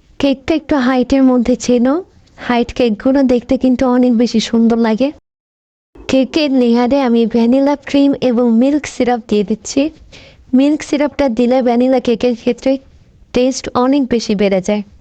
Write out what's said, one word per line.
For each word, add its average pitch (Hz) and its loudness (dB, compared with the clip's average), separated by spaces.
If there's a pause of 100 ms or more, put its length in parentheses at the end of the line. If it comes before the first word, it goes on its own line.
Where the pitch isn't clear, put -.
(200)
কেকটা 269 -2
একটু 311 -2
হাইটের 262 0
মধ্যে 254 2
ছিল। 240 0 (520)
হাইট 240 -2
কেকগুলো 262 0
দেখতে 247 0
কিন্তু 254 0
অনেক 247 2
বেশি 226 0
সুন্দর 226 0
লাগে। 226 0 (1000)
কেকের 269 0
লেয়ারে 247 2
আমি 233 2
ভ্যানিলা 247 2 (140)
ক্রিম 277 2 (100)
এবং 247 0
মিল্ক 269 0
সিরাপ 240 -2
দিয়ে 208 0
দিচ্ছি। 214 -4 (760)
মিল্ক 285 2
সিরাপটা 285 -2
দিলে 247 0
ভ্যানিলা 247 2
কেকের 247 -2
ক্ষেত্রে 247 -2 (600)
টেস্ট 254 -2 (100)
অনেক 269 0 (100)
বেশি 226 -2
বেড়ে 196 0
যায়। 208 -2 (180)